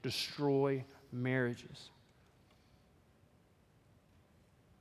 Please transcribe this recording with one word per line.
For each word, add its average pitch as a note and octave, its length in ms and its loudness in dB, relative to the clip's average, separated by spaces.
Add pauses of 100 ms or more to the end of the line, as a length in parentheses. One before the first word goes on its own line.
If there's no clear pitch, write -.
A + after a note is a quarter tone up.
destroy C#3 800 2 (300)
marriages. B2 800 -2 (3000)